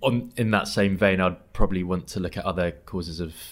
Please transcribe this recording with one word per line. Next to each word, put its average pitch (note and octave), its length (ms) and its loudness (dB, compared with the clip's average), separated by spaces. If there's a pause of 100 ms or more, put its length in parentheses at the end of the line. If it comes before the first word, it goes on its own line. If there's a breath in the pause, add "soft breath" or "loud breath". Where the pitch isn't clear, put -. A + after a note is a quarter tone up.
on, A#2+ 340 0
in A2+ 160 0
that G2+ 160 2
same G2 280 2
vein, F#2+ 240 4
I'd F2+ 320 -2
probably G2 300 4
want F2+ 260 -4
to G2 120 -6
look F2+ 180 -6
at - 60 -8
other F2 280 -2
causes E2 480 -8
of D#2+ 140 -6 (180)